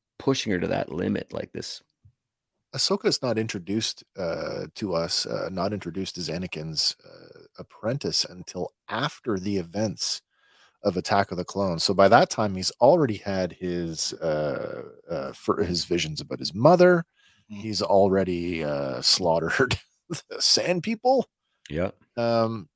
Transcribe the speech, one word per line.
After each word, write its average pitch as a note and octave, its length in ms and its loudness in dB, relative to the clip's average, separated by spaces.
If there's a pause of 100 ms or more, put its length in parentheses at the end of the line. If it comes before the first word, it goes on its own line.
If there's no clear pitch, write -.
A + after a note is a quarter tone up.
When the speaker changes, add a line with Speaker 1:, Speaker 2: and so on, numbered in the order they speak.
(180)
Speaker 1:
pushing C3 340 -2
her F2+ 80 0
to F2 80 -2
that F2+ 240 -2
limit F#2+ 400 -4
like - 200 -8
this. - 300 -12 (960)
Speaker 2:
Ahsoka's - 460 0
not A#2 160 0
introduced, A2 680 -4 (140)
uh, E2 560 -4
to G2 180 -4
us, E2 320 -2
uh, G#1+ 260 -6
not F#2+ 220 -2
introduced F2+ 460 -6
as E2+ 100 -8
Anakin's, D#2+ 760 -4
uh, E2+ 360 -20 (200)
apprentice - 680 -4
until F2+ 460 -8 (180)
after A#2 480 -4
the G2 180 -2
events F2+ 640 -4 (640)
of F#2 140 2
Attack G2 340 2
of F2 60 -6
the F2+ 80 -4
Clones. F#2 360 -2
So G2+ 120 2
by G2 140 8
that B2+ 200 8
time, G#2 260 -2
he's F#2 160 -2 (100)
already C3 360 6
had F#2+ 380 -2
his, F2 580 -4
uh, D#2 680 -4 (280)
uh, C3+ 220 -6
for - 320 -2
his D#3 220 -2
visions D#2 340 -2
about - 200 -10
his C2+ 140 -8
mother. E3+ 500 6 (460)
Speaker 3:
Mm. G#2 60 -14
Speaker 2:
He's G#2 240 -4
already, F#2 840 2
uh, C#2 380 -4
slaughtered E2+ 800 2 (160)
<laughs> - 160 -20
the E3 100 -8 (180)
Sand D#3+ 440 2
People. A#3+ 440 2 (440)
Speaker 1:
Yeah. E2+ 200 -2 (280)
Speaker 2:
Um, A2+ 580 0